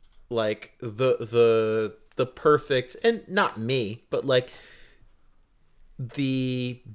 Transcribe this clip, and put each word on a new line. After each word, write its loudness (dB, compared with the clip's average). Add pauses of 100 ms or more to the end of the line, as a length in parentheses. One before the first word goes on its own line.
(300)
like, -2
the, 0
the, 2 (200)
the 0
perfect, 0
and 0
not -2
me, -4
but, -2
like, 2 (1500)
the -4 (140)